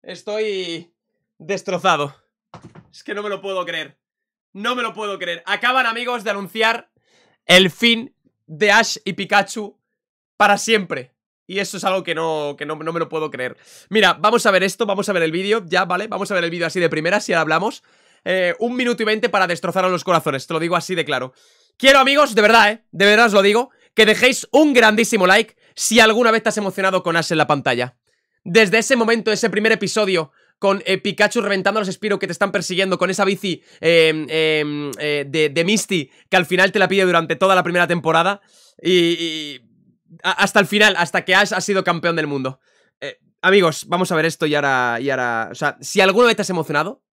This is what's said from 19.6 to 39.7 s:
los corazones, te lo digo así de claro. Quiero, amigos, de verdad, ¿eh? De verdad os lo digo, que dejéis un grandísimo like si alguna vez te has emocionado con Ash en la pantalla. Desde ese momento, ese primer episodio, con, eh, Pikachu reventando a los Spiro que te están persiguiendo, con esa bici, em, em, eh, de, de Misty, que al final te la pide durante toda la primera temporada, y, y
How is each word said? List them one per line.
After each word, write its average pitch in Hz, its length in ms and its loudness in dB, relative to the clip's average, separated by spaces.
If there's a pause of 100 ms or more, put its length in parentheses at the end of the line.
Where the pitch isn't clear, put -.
los 175 120 -4
corazones, 156 420 0
te 165 80 -8
lo 160 60 -2
digo 170 160 -2
así 175 180 -4
de 165 100 -2
claro. 131 300 -6 (440)
Quiero, 269 200 6
amigos, 269 380 4
de 220 80 4
verdad, 214 280 6
¿eh? - 200 -12
De 175 140 0
verdad 214 200 6
os 202 80 2
lo 202 80 6
digo, 208 300 2 (240)
que 220 100 6
dejéis 220 460 2
un 294 220 6
grandísimo 220 520 4
like 202 320 2 (180)
si - 240 0
alguna 226 300 4
vez 220 140 0
te 220 60 0
has 202 80 -4
emocionado 190 440 -2
con 165 160 -2
Ash 160 140 -2
en 160 80 0
la 151 80 2
pantalla. 127 500 -2 (460)
Desde 208 340 4
ese 233 180 0
momento, 226 360 0
ese 208 180 -2
primer 214 220 0
episodio, 196 600 -2 (280)
con, 196 260 0
eh, 190 140 0
Pikachu 208 420 0
reventando 196 380 0
a - 20 -2
los 190 100 -4
Spiro 208 280 -4
que 190 80 -6
te 170 40 -10
están 196 200 -2
persiguiendo, 185 480 -2
con 180 100 0
esa 190 160 0
bici, 190 380 -4 (180)
em, 160 480 4
em, 151 720 -2
eh, 147 280 -4
de, 151 220 0
de 151 160 -2
Misty, 185 460 -2 (180)
que 190 80 2
al 180 80 2
final 185 260 2
te 214 60 -2
la 190 100 4
pide 190 180 2
durante 165 300 2
toda 190 200 4
la 180 80 4
primera 175 240 0
temporada, 170 520 0 (420)
y, 180 100 0
y 160 800 -2 (520)